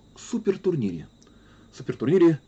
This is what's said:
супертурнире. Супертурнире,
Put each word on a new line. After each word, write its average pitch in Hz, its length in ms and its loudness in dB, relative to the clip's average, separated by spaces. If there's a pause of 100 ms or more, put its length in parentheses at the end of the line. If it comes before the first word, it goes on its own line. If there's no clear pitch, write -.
(180)
супертурнире. 170 920 -4 (680)
Супертурнире, 160 720 2